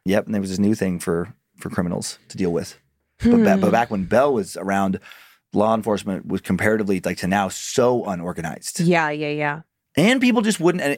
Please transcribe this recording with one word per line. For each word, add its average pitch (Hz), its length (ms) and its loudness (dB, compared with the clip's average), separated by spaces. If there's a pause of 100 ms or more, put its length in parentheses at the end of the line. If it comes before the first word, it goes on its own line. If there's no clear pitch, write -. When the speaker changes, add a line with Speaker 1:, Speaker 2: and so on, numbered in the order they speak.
Speaker 1:
Yep, 196 220 2
and - 80 -4
there 101 60 0
was 95 100 -4
this 92 100 -2
new 104 160 4
thing 90 240 -2
for, 85 340 -2 (220)
for - 140 -10
criminals - 580 -4
to - 80 -16
deal 90 160 0
with. 82 260 -6 (460)
But 233 180 6
ba-, 202 140 6
Speaker 2:
Hmm. 190 40 0
Speaker 1:
but 104 120 4
back 117 180 2
when 95 140 -2
Bell 127 280 4
was 98 240 -2
around, 98 440 -2 (520)
law 107 220 4
enforcement 101 540 -2
was 95 140 -4
comparatively, 101 640 0
like, 92 120 -4
to 98 100 -6
now, 98 220 0
so 120 560 0
unorganized. 87 720 -8
Speaker 2:
Yeah, 165 320 2
yeah, 151 200 -6
yeah. 147 300 -4 (360)
Speaker 1:
And 226 240 4
people 240 220 2
just 208 180 0
wouldn't, 175 240 2
and, 143 120 0